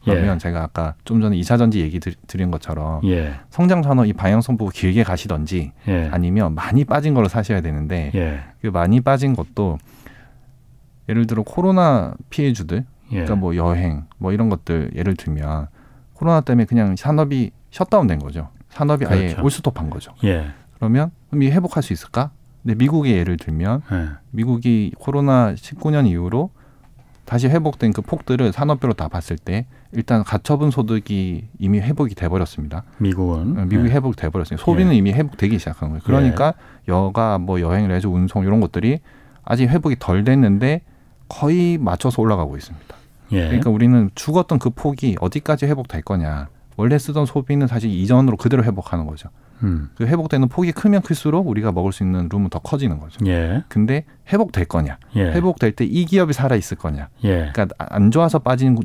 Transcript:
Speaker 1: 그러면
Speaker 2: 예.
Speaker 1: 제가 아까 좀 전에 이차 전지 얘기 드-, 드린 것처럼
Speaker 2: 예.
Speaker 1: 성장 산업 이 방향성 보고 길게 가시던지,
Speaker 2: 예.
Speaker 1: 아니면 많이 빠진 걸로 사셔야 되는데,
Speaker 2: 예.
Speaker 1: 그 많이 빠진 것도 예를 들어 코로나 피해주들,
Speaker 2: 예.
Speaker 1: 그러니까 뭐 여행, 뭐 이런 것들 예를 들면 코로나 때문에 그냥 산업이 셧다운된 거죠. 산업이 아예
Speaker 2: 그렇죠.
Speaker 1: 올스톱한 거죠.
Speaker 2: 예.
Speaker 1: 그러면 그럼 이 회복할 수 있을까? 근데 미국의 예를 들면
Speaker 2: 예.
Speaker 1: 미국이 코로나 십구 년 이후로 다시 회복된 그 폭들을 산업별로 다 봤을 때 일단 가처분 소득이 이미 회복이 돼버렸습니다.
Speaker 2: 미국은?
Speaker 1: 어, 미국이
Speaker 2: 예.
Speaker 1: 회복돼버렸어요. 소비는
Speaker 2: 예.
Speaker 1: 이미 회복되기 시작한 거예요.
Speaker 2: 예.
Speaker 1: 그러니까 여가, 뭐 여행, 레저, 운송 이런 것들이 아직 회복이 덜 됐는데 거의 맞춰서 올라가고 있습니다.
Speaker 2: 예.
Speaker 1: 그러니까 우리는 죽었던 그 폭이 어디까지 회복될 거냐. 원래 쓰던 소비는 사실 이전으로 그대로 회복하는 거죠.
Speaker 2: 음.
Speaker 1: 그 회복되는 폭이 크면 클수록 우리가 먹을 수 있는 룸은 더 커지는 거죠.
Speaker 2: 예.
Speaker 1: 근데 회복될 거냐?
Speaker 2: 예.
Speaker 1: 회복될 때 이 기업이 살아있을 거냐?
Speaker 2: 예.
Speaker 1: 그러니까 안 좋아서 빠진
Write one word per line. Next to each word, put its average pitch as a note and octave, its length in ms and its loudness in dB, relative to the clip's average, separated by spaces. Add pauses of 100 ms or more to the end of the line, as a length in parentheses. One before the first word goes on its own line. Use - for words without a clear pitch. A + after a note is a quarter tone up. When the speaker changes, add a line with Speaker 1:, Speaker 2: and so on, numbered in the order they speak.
Speaker 1:
그러면 G2 300 2
Speaker 2:
예. E2+ 40 -2
Speaker 1:
제가 E2+ 240 -4
아까 D#2+ 320 -6 (100)
좀 A2+ 160 0
전에 G#2 160 2
이차 F2 200 0
전지 A2+ 240 2
얘기 D#2+ 200 -4
드-, E2+ 140 -8 (120)
드린 F2+ 240 -4
것처럼 D#2 540 -6
Speaker 2:
예. E2 300 0 (140)
Speaker 1:
성장 F3+ 340 2
산업 C3 240 4
이 G#2 60 2
방향성 G#2+ 460 0
보고 G#2 120 -4
길게 G2 340 2
가시던지, E2+ 680 -4 (160)
Speaker 2:
예. E2+ 240 0
Speaker 1:
아니면 F2 420 0
많이 A#2+ 300 0
빠진 D3 300 0
걸로 A2 140 4
사셔야 G#2+ 340 0
되는데, D2+ 520 -4
Speaker 2:
예. D#2+ 260 -2 (200)
Speaker 1:
그 A2+ 80 -4
많이 F#2 320 2
빠진 C3+ 340 0
것도 F#2 440 -2 (1300)
예를 A2+ 180 0
들어 A2 160 -2
코로나 F3 720 2 (160)
피해주들, A2 540 -2 (280)
Speaker 2:
예. - 20 -4
Speaker 1:
그러니까 F#2+ 220 -2
뭐 F2 200 0
여행, E2+ 480 0 (140)
뭐 F#2 140 -2
이런 A2 160 2
것들 E2 460 -2
예를 F2+ 220 -2
들면 D2+ 520 -4 (460)
코로나 D#3+ 260 0
때문에 A#2+ 260 2
그냥 G#2+ 300 2
산업이 C#3+ 560 0 (180)
셧다운된 D3+ 480 0
거죠. C#2+ 300 -10 (200)
산업이 D3 380 -2
아예 F#2+ 220 2
Speaker 2:
그렇죠. D#2+ 140 -4
Speaker 1:
올스톱한 C3 460 -2
거죠. F2 240 -10 (120)
Speaker 2:
예. E2 240 0 (280)
Speaker 1:
그러면 C3 340 0 (200)
그럼 D3 120 0
이 C3+ 80 4
회복할 F3 320 0
수 - 120 -6
있을까? C3+ 380 -6 (300)
근데 A2+ 120 -2
미국의 C#3 400 2
예를 F2 220 0
들면 F#2 460 -4 (100)
Speaker 2:
예. E2 160 -2 (240)
Speaker 1:
미국이 A#2 680 0
코로나 C3+ 560 2
십구 - 380 -6
년 D3 120 4
이후로 F2+ 460 0 (720)
다시 A#2+ 240 0
회복된 D3 440 2
그 - 100 -4
폭들을 B2+ 500 -2
산업별로 C#3 400 0
다 D#2 160 -6
봤을 E2+ 300 -6
때 G#2 280 -6 (260)
일단 A#2 320 0
가처분 C#3+ 460 0
소득이 G#2+ 800 -2 (100)
이미 G2+ 200 2
회복이 B2+ 380 -2
돼버렸습니다. E2 680 -4 (160)
Speaker 2:
미국은? F#2 600 0
Speaker 1:
어, G2 60 -2
미국이 A2 240 2
Speaker 2:
예. B2 60 2
Speaker 1:
회복돼버렸어요. F#2 640 -2
소비는 F3 340 2
Speaker 2:
예. B2 40 6
Speaker 1:
이미 G2 160 4
회복되기 A2 460 0
시작한 D#2 320 -6
거예요. D#2 120 -6
Speaker 2:
예. - 40 -16
Speaker 1:
그러니까 C3+ 480 2 (340)
여가, G2 500 0
뭐 F2+ 220 -2
여행, F#2 280 2
레저, F#2 220 0
운송 F2+ 340 0
이런 G#2 160 4
것들이 A2+ 380 0 (460)
아직 A#2+ 240 2
회복이 D3+ 300 2
덜 G2 260 0
됐는데 B2+ 580 4 (460)
거의 E3+ 500 0
맞춰서 A#2+ 420 -2
올라가고 F2 360 0
있습니다. - 380 -16 (380)
Speaker 2:
예. F#2 140 2
Speaker 1:
그러니까 A#2 240 2
우리는 A2+ 440 6
죽었던 E3 440 0
그 B2+ 120 -2
폭이 C3+ 500 -2
어디까지 C#3+ 460 -2
회복될 C3 360 -4
거냐. D2+ 460 -4 (300)
원래 B2 200 4
쓰던 D3 280 -2
소비는 C#3+ 400 0
사실 A2+ 240 -2
이전으로 A2 460 4
그대로 C3 260 2
회복하는 F#2+ 440 -4
거죠. D#2 240 -12 (320)
Speaker 2:
음. E2 320 0
Speaker 1:
그 A#2 120 -2
회복되는 D3 420 2
폭이 F3 240 -2
크면 G3+ 280 2
클수록 E3 480 0
우리가 G#2+ 240 0
먹을 F2+ 180 0
수 F#2 120 -4
있는 F#2 260 0
룸은 G2 220 0
더 E2+ 80 -4
커지는 A2 420 -4
거죠. D#2+ 260 -6
Speaker 2:
예. F2 420 0
Speaker 1:
근데 A#2 360 0 (260)
회복될 G3 360 0
거냐? D2 320 -2 (180)
Speaker 2:
예. F#2 140 2
Speaker 1:
회복될 E3+ 420 0
때 - 140 -2
이 F3 180 0
기업이 E3 300 2
살아있을 B2 420 0
거냐? C#2+ 320 -6 (160)
Speaker 2:
예. E2+ 260 0
Speaker 1:
그러니까 F#2+ 180 -2 (100)
안 G#2 320 2
좋아서 D#3+ 280 4
빠진 B2+ 460 2